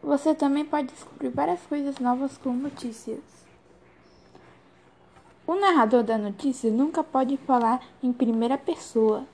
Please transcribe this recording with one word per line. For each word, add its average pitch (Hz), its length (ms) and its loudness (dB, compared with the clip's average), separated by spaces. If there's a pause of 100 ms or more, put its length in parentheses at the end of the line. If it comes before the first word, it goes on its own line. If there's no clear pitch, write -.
Você 294 320 2
também 285 300 0
pode 294 240 -2
descobrir - 420 -10
várias 311 320 -2
coisas 277 360 -4
novas 254 400 -2
com 254 140 -4
notícias. 247 680 -8 (2250)
O 330 80 0
narrador 269 480 4
da 220 160 0
notícia 220 520 -2
nunca 294 320 0
pode 269 360 0
falar 247 440 0 (200)
em 247 100 0
primeira 233 460 0
pessoa 226 760 0